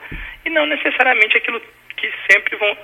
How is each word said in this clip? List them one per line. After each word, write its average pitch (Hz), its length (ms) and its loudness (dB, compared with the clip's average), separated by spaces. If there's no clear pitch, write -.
e 320 60 -4
não 302 160 2
necessariamente 254 720 2
aquilo 226 260 -2
que 214 140 -6
sempre 202 260 2
vão 208 280 -2